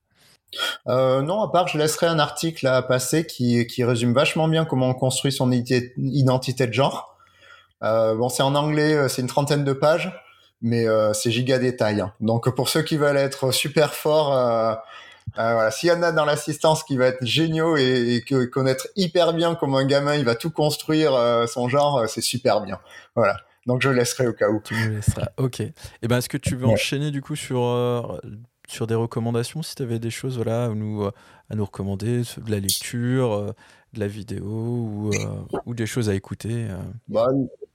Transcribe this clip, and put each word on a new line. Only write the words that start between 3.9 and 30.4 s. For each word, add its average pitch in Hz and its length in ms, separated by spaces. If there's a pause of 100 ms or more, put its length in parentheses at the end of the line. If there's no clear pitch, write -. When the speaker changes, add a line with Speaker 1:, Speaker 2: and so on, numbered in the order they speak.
Speaker 1:
vachement 156 340
bien 160 160
comment 131 260
on 127 40
construit 131 380
son 131 200
identi-, 123 460
identité 131 680
de 110 60
genre. - 420 (680)
Euh, 110 320
bon, 120 120
c'est 123 140
en 139 140
anglais, 151 400
euh, 139 120
c'est 127 140
une 123 60
trentaine 143 360
de 139 100
pages, 160 380 (500)
mais, 117 260
euh, 107 260
c'est 120 160
giga 123 300
détail, 117 420
hein. 92 100 (100)
Donc, 113 340
pour 131 140
ceux 160 120
qui 156 160
veulent 143 200
être 139 340
super 147 420
forts, 151 420
euh, 117 360 (640)
euh, 113 160
voilà, 110 160
s'il 165 200
y - 20
en 170 100
a 170 100
dans 156 140
l'assistance 151 580
qui 135 140
va 127 100
être 127 160
géniaux 160 540
et, 127 380
et 117 80
que, 131 220
connaître 131 500
hyper 170 380
bien 170 200
comment 139 240
un 135 80
gamin, 143 300
il 147 100
va 117 80
tout 165 160
construire, 156 640
euh, 120 320
son 123 220
genre, 143 320
euh, 110 80
c'est 110 140
super 107 400
bien. 95 180 (360)
Voilà. 101 200 (320)
Donc, 123 140
je 135 80
laisserai 123 380
au 113 60
cas 104 160
où. 110 140
Speaker 2:
Tu - 100
me 110 220
laisseras. - 320 (100)
Ok. 131 220
Eh - 480
ben, 120 100
est-ce 123 120
que - 80
tu - 180
veux 127 100
Speaker 1:
Ouais. 117 80
Speaker 2:
enchaîner, 143 380
du 139 100
coup, 151 140
sur, 127 260
euh, 123 400 (640)
sur - 200
des 113 80
recommandations, 117 680
si - 140
t'avais 117 240
des 117 100
choses, 131 280
voilà, 113 280